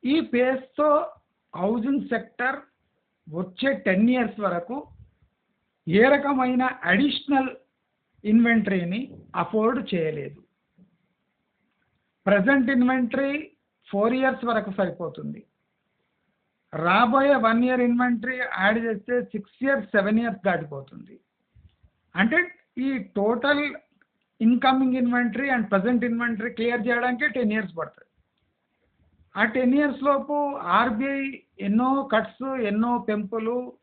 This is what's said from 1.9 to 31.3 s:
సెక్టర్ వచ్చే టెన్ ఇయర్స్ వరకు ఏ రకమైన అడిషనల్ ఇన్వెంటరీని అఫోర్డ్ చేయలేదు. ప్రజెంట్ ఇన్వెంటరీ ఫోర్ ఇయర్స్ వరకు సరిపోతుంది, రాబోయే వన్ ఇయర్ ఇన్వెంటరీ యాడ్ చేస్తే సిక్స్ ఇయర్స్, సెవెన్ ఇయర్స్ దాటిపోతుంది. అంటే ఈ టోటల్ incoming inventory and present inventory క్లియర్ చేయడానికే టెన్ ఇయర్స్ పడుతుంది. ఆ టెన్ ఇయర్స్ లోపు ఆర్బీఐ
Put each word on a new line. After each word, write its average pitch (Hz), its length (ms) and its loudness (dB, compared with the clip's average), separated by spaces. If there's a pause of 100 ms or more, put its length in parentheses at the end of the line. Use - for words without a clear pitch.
సెక్టర్ 254 460 -4 (680)
వచ్చే 180 440 -4 (160)
టెన్ 202 280 4
ఇయర్స్ 214 320 -2
వరకు 175 300 -4 (1120)
ఏ 196 180 6 (100)
రకమైన 262 480 0 (300)
అడిషనల్ 269 600 0 (720)
ఇన్వెంటరీని 214 760 2 (440)
అఫోర్డ్ 220 360 0 (140)
చేయలేదు. 151 440 -4 (1900)
ప్రజెంట్ 220 500 4
ఇన్వెంటరీ 254 560 0 (560)
ఫోర్ 214 320 0
ఇయర్స్ 262 300 0
వరకు 214 280 -2
సరిపోతుంది, 156 600 -6 (1300)
రాబోయే 226 600 4 (100)
వన్ 226 200 4
ఇయర్ 247 240 2
ఇన్వెంటరీ 240 540 0
యాడ్ 208 420 0
చేస్తే 226 300 -4 (180)
సిక్స్ - 320 -12
ఇయర్స్, 262 200 0 (100)
సెవెన్ 214 280 2
ఇయర్స్ 220 240 -6
దాటిపోతుంది. 147 680 -6 (1000)
అంటే 226 240 2 (480)
ఈ - 20 -2 (300)
టోటల్ 240 420 0 (800)
incoming 254 600 4
inventory 240 540 0
and 226 180 0
present 214 360 2
inventory 233 480 -4
క్లియర్ 233 300 -2
చేయడానికే 247 400 -2 (100)
టెన్ 220 180 0
ఇయర్స్ 190 220 -6
పడుతుంది. - 340 -12 (1200)
ఆ 196 80 0 (120)
టెన్ 254 240 2
ఇయర్స్ 285 300 0
లోపు 285 260 0 (440)
ఆర్బీఐ 262 420 -2 (460)